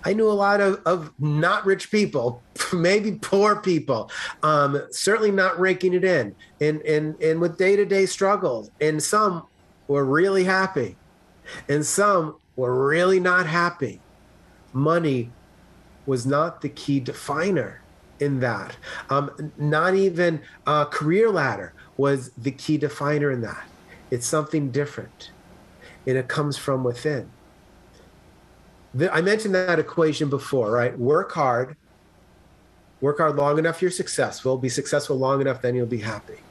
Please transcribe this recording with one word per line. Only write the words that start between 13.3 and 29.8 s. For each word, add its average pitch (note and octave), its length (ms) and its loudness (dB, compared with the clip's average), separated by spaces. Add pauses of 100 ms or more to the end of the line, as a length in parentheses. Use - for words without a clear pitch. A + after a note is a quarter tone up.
happy. D#3+ 560 -2 (720)
Money C#3 560 0 (760)
was B2+ 200 -2
not D3+ 340 0
the D3 100 -8
key C#3 300 -2
definer C#3+ 800 -4 (400)
in C#3 220 0
that. A2 340 -4 (340)
Um, C#3+ 300 0
n-, D3+ 180 -10
not D#3 380 2
even F3 460 2 (260)
a D3 180 2
career F3 440 2
ladder B2 440 -2 (220)
was C3+ 420 0
the B2+ 140 -6
key D3+ 260 -2
definer C#3+ 540 -2
in B2 100 -2
that. - 220 -10 (480)
It's A#2+ 160 -4
something D3+ 440 -2
different, C#3 600 -8 (720)
and C3 120 0
it B2+ 100 -4
comes D3 300 -2
from C3 260 -2
within. B2 460 -4 (1600)
The, D3 200 0
I D#3+ 80 2
mentioned G#3 340 0
that F#3 240 2
equation D#3 500 0